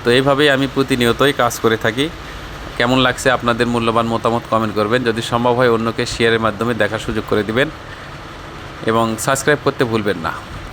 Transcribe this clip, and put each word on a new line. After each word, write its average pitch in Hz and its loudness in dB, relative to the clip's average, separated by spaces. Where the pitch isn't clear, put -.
তো 120 2
এইভাবেই 139 4
আমি 135 2
প্রতিনিয়তই 131 2
কাজ 120 0
করে 110 4
থাকি। 117 -2
কেমন 123 2
লাগছে, 127 2
আপনাদের 120 2
মূল্যবান 117 2
মতামত 113 0
কমেন্ট 110 0
করবেন। 107 0
যদি 113 0
সম্ভব 120 0
হয়, 123 4
অন্যকে 113 0
শেয়ারের 113 2
মাধ্যমে 113 0
দেখার 107 0
সুযোগ 110 -4
করে 107 2
দিবেন 120 0
এবং 113 0
সাবস্ক্রাইব 139 0
করতে 139 0
ভুলবেন 104 -2
না। 80 -4